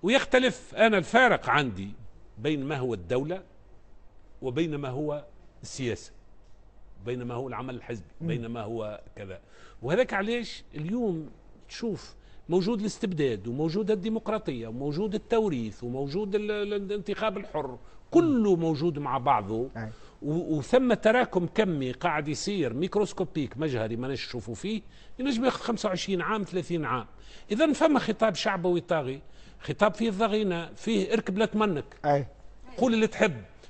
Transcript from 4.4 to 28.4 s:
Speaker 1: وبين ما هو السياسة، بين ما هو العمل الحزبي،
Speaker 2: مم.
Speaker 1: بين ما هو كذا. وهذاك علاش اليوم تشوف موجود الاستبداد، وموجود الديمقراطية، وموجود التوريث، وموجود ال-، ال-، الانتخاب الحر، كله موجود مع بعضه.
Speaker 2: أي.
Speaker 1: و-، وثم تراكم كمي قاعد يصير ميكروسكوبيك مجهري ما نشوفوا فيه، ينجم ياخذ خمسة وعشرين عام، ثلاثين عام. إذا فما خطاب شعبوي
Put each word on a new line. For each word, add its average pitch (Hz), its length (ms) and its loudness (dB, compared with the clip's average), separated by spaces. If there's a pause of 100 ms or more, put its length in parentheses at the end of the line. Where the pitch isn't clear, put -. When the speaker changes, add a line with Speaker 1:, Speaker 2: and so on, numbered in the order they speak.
Speaker 1:
وبين 147 320 -2
ما 143 140 -4
هو 147 360 -4 (380)
السياسة، - 500 -6 (920)
بين 123 160 -4
ما 120 120 -6
هو 131 140 -6
العمل 123 260 -8
الحزبي، 113 320 -10 (140)
Speaker 2:
مم. 165 60 -6
Speaker 1:
بين 147 200 -2
ما 117 140 -6
هو 107 400 -6 (160)
كذا. 92 240 -12 (420)
وهذاك 202 320 2
علاش 220 500 -4 (100)
اليوم 170 560 -4 (380)
تشوف - 460 -6 (340)
موجود 190 320 2
الاستبداد، 147 680 -2
وموجود 160 420 -2
الديمقراطية، 208 760 -2
وموجود 147 480 -2
التوريث، 160 720 0
وموجود 143 500 -4
ال-، 208 160 0
ال-، 208 240 -2
الانتخاب 202 600 -2
الحر، 143 420 -6 (320)
كله 247 460 6
موجود 160 420 0
مع 139 200 0
بعضه. 117 580 2
Speaker 2:
أي. 110 120 -6 (340)
Speaker 1:
و-، 156 340 0
وثم 240 380 4
تراكم 220 520 4
كمي 151 460 0
قاعد 151 360 0
يصير 151 460 0
ميكروسكوبيك 165 840 -2
مجهري 120 380 0
ما 127 120 -4
نشوفوا 120 460 -6
فيه، 208 280 -4 (360)
ينجم 254 260 0
ياخذ 254 160 2
خمسة 220 280 -2
وعشرين 185 340 -2
عام، 208 200 0
ثلاثين 170 420 -2
عام. 120 220 -2 (460)
إذا 294 200 4
فما 294 260 6
خطاب 220 360 2
شعبوي 180 460 2